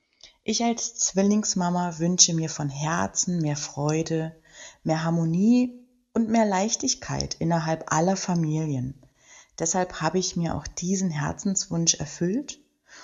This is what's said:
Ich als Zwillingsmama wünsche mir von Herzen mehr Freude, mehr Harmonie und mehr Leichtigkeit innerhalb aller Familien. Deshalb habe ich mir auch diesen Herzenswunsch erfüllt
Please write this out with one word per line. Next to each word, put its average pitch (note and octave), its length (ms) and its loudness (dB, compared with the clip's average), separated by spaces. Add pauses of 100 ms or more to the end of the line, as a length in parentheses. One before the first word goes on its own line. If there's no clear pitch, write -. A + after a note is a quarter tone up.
(440)
Ich A3 200 -2
als A#3 320 -2
Zwillingsmama F3+ 1040 2
wünsche F3 340 4
mir D#3+ 160 0
von D3+ 180 -4
Herzen E3+ 760 -2
mehr D3 160 0
Freude, D#3+ 760 -2 (480)
mehr D#3+ 200 0
Harmonie F3+ 760 2 (340)
und A3+ 160 0
mehr A3 160 4
Leichtigkeit F#3+ 880 -2
innerhalb D#3+ 560 0
aller F3 260 4
Familien. D#3 840 -2 (600)
Deshalb F3+ 420 -2
habe D#3+ 180 2
ich - 160 -2
mir E3+ 200 -2
auch D3 120 -6
diesen F#3 440 -2
Herzenswunsch E3 840 -2
erfüllt F3+ 640 -4 (440)